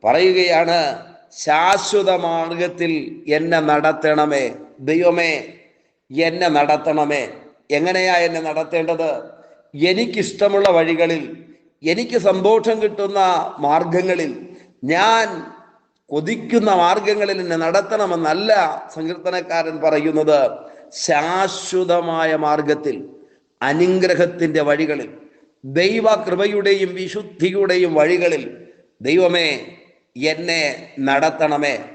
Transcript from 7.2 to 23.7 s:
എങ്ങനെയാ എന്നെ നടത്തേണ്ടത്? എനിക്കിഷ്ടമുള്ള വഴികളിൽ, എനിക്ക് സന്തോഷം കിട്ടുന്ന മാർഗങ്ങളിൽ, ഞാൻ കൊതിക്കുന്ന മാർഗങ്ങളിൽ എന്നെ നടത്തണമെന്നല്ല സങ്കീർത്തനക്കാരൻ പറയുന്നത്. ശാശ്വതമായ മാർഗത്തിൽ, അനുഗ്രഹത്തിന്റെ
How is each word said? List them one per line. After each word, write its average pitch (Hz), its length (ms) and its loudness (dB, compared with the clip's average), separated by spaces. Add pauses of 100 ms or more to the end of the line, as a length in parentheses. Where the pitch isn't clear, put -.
എങ്ങനെയാ 185 420 0
എന്നെ 170 280 0
നടത്തേണ്ടത്? 160 760 -4 (680)
എനിക്കിഷ്ടമുള്ള 202 840 0
വഴികളിൽ, 165 760 0 (400)
എനിക്ക് 226 340 -2
സന്തോഷം 208 640 2
കിട്ടുന്ന 202 380 -2 (400)
മാർഗങ്ങളിൽ, 165 880 0 (340)
ഞാൻ 185 680 0 (580)
കൊതിക്കുന്ന 208 640 0
മാർഗങ്ങളിൽ 196 680 2
എന്നെ 175 160 -4
നടത്തണമെന്നല്ല 180 1300 0 (140)
സങ്കീർത്തനക്കാരൻ 165 880 -4
പറയുന്നത്. 151 680 2 (420)
ശാശ്വതമായ 170 1400 -2
മാർഗത്തിൽ, 147 720 -2 (540)
അനുഗ്രഹത്തിന്റെ 175 1040 2